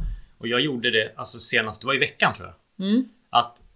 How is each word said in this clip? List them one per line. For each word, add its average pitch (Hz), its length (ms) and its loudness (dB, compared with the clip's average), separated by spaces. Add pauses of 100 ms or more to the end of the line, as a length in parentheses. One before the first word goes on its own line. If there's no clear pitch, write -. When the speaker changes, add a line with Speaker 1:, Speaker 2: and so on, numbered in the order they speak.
(380)
Speaker 1:
Och 117 100 -8
jag 120 120 0
gjorde 123 300 0
det, 110 260 2
alltså 120 220 -8
senast, 110 420 -2
det - 60 -10
var 135 80 0
i 131 40 0
veckan 143 380 2
tror 90 120 -14 (280)
jag. 185 120 -6
Speaker 2:
Mm. 240 160 4 (260)
Speaker 1:
Att, - 320 2 (140)